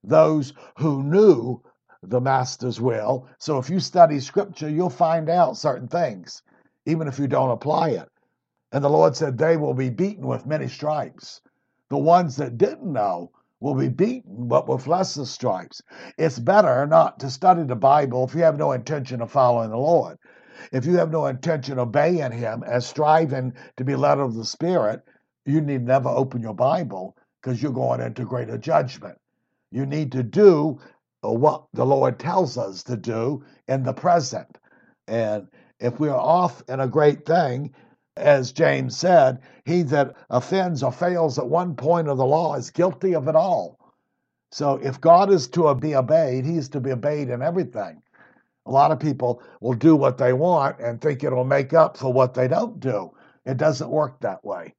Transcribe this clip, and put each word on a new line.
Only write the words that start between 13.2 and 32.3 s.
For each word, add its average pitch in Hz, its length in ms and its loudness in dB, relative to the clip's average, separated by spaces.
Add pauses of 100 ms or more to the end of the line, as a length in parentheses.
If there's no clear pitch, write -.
will 139 160 -4
be 135 140 -2
beaten, 180 580 -4
but 131 200 2
with 131 200 -4
lesser 160 380 -2
stripes. 95 580 -6 (340)
It's 147 220 -2
better 147 480 4
not 160 320 4
to 135 100 -6
study 175 320 2
the 127 140 -4
Bible 135 480 2
if 127 100 -6
you 165 80 -2
have 156 160 4
no 143 140 -2
intention 127 500 -6
of 113 80 -8
following 120 400 2
the 113 80 -6
Lord. 135 400 0 (540)
If 131 140 -2
you 175 120 2
have 165 140 0
no 156 140 -2
intention 135 480 -4
of 123 160 -2
obeying 147 420 0
him 117 340 -8
and 123 160 -2
striving 147 720 0 (220)
to 131 80 -8
be 135 120 -2
led 143 240 2
of 127 140 -2
the 110 120 -8
Spirit, 135 560 -2 (440)
you 143 140 0
need 139 240 -2
never 127 240 0
open 131 340 -2
your 110 120 -8
Bible 123 640 -4 (240)
'cause 123 200 -6
you're 139 120 -4
going 123 260 -2
into 120 240 -8
greater 120 340 -8
judgment. 147 600 -4 (540)
You 135 140 -6
need 147 280 -6
to 131 100 -2
do, 156 560 6 (460)
uh, 110 60 -2
what 135 420 2
the 120 120 0
Lord 131 320 2
tells 175 400 -2